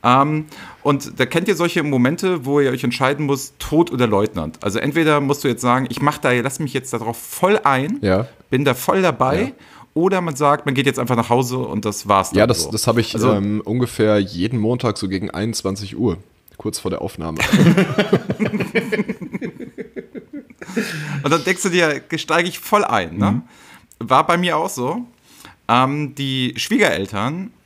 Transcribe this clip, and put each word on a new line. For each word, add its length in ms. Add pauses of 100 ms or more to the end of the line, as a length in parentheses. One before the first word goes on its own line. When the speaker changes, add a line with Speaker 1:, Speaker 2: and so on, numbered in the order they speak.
Speaker 1:
Ähm, 400 (380)
und 360
da 60
kennt 240
ihr 80
solche 260
Momente, 600
wo 160
ihr 100
euch 140
entscheiden 400
müsst, 340
Tod 320
oder 160
Leutnant. 560
Also 160
entweder 440
musst 200
du 60
jetzt 140
sagen, 260
ich 140
mach 160
da, 140
lass 280
mich 140
jetzt 180
darauf 240
voll 480
ein, 380
Speaker 2:
Ja. 260 (220)
Speaker 1:
bin 160
da 80
voll 260
dabei, 400
Speaker 2:
Ja. 80 (460)
Speaker 1:
oder 260
man 160
sagt, 300
man 80
geht 100
jetzt 140
einfach 180
nach 140
Hause 260
und 300
das 200
war's 240
dann 80
Speaker 2:
Ja, 80
das, 180
Speaker 1:
so. 60
Speaker 2:
das 160
habe 140
ich, 140
Speaker 1:
Also 180
Speaker 2:
ähm, 320
ungefähr 540
jeden 420
Montag 380
so 100
gegen 220
einundzwanzig 680
Uhr, 220 (400)
kurz 200
vor 120
der 100
Aufnahme. 380
<laughs> 100 (3750)
Speaker 1:
Und 80
dann 140
denkst 180
du 60
dir, 320 (160)
steige 320
ich 100
voll 260
ein, 320
ne? 140
Speaker 2:
Mhm. 120 (580)
Speaker 1:
War 260
bei 100
mir 200
auch 120
so. 380 (640)
Ähm, 460
die 420
Schwiegereltern 960 (160)